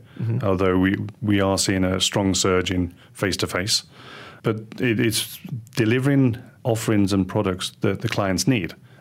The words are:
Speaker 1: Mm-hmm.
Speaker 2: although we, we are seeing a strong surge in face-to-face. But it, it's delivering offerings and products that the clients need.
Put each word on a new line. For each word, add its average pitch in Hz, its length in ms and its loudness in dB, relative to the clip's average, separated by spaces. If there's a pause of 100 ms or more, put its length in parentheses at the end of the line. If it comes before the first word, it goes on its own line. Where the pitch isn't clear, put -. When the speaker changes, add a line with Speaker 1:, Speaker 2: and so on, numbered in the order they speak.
(200)
Speaker 1:
Mm-hmm. 113 240 -2
Speaker 2:
although 92 340 2
we, 95 180 2 (240)
we 104 200 2
are 95 180 2
seeing 95 260 0
a 92 160 0
strong 98 340 0
surge 92 360 2
in 90 240 -2 (180)
face-to-face. 90 720 -2 (580)
But 110 140 0 (240)
it, 117 200 2
it's - 380 -2 (380)
delivering 127 640 2 (260)
offerings 110 480 2
and 98 140 2
products 95 540 -2
that 98 220 0
the 117 60 -2
clients 95 380 -2
need. 117 280 0 (260)